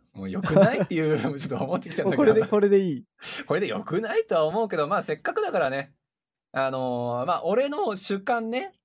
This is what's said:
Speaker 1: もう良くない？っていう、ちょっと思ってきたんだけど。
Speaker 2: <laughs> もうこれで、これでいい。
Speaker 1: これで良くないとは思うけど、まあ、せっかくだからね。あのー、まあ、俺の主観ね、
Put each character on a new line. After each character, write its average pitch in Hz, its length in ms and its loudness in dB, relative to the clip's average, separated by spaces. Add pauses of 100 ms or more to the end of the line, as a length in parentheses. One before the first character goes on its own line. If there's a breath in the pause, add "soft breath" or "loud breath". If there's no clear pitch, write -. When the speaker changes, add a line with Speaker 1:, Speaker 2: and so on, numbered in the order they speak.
(140)
Speaker 1:
も 190 100 -12
う 190 60 -6
良 190 100 -4
く 160 140 0
な 196 200 8
い？ 269 60 -2
っ 185 60 0
て - 80 -6
い 156 200 2
う、 135 40 0 (200)
ち 139 140 -6
ょ 123 40 -4
っ - 20 -6
と - 60 -2
思 151 100 -4
っ 180 60 -2
て 175 100 -14
き - 60 -8
た - 60 -2
ん 190 80 2
だ - 60 0
け - 0 -
ど。 294 80 4
Speaker 2:
<laughs> - 0 -
も 214 80 8
う - 20 6
こ - 0 -
れ - 0 -
で、 220 120 4
こ 208 140 2
れ 202 80 4
で 196 120 6
い 185 100 0
い。 131 140 -6 (420 loud breath)
Speaker 1:
こ 151 80 0
れ 175 60 2
で 196 80 -2
良 107 140 -4
く 175 180 -2
な 226 160 -2
い 453 100 2
と - 80 0
は 156 120 4
思 202 180 0
う 214 40 -6
け 190 80 -4
ど、 147 120 0
ま 190 100 0
あ、 - 40 -2
せ 156 120 -4
っ 147 60 -12
か - 140 -4
く 427 80 0
だ 392 100 -2
か 214 80 0
ら 143 100 2
ね。 135 220 -6 (600)
あ 135 180 -2
の 123 540 -2
ー、 - 20 -4
ま 175 80 0
あ、 - 100 -4
俺 233 240 0
の 285 280 -2
主 196 240 -4
観 226 300 -2
ね、 277 220 -6 (120)